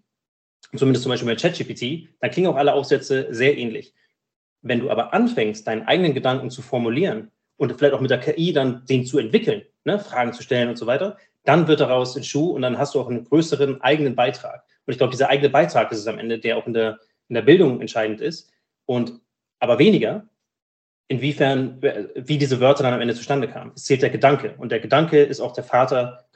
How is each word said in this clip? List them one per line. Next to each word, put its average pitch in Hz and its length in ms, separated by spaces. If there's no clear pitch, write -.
zumindest 131 300
zum 131 60
Beispiel 120 180
mit 113 100
Chat 170 160
G - 100
P 113 100
T, 131 340
dann 123 100
klingen 180 180
auch 139 80
alle 139 160
Aufsätze 135 580
sehr 131 280
ähnlich. 110 360
Wenn 120 180
du 127 100
aber 113 220
anfängst, 202 540
deinen 110 160
eigenen 151 320
Gedanken 131 360
zu - 120
formulieren 117 680
und 123 180
vielleicht 143 180
auch 120 60
mit 131 100
der 127 80
K 151 180
I 165 160
dann 131 340
den 127 180
zu 147 140
entwickeln, 110 440
ne, 202 160
Fragen 123 320
zu - 100
stellen 120 280
und 117 80
so 113 80
weiter, 170 300
dann 156 240
wird 156 120
daraus 127 360
ein 123 80
Schuh 156 260
und 135 120
dann 123 160
hast 143 160
du - 60
auch 123 80
einen 120 160
größeren 143 580
eigenen 143 340
Beitrag. 123 480
Und 131 60
ich - 60
glaube, 127 120
dieser 131 180
eigene 139 220
Beitrag 139 420
ist 110 60
es 104 80
am 110 120
Ende, 113 200
der 113 180
auch 113 100
in 120 60
der, 110 260
in - 60
der 117 80
Bildung 139 400
entscheidend 110 400
ist. - 280
Und, 123 340
aber 117 200
weniger, 165 480
inwiefern, 135 720
wie 139 240
diese 131 220
Wörter 143 220
dann 123 120
am 120 80
Ende 120 120
zustande 139 340
kamen. - 260
Es - 100
zählt 131 160
der 143 80
Gedanke. 135 480
Und 120 160
der 95 80
Gedanke 156 420
ist - 180
auch 123 120
der - 120
Vater 127 600